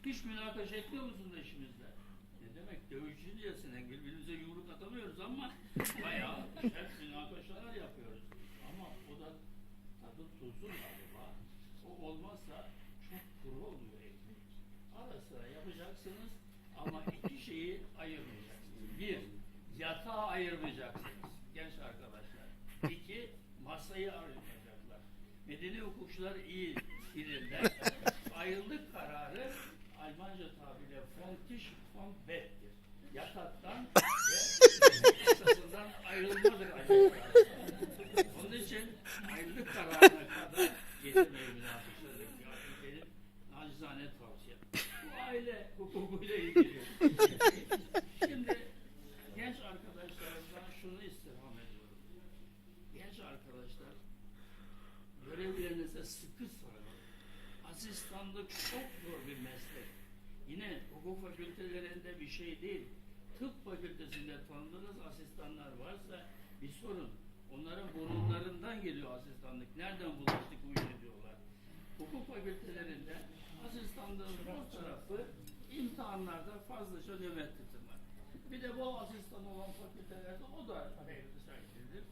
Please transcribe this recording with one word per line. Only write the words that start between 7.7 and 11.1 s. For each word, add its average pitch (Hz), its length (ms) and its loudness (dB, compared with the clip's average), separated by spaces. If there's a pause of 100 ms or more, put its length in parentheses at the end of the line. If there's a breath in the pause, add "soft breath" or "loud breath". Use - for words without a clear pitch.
yapıyoruz. - 500 -12 (460)
Ama 190 160 -10 (260)
o 147 100 -12
da 160 80 -12 (720)
tadı - 220 -14 (160)
tuzu 131 280 -10
galiba. - 680 -12 (520)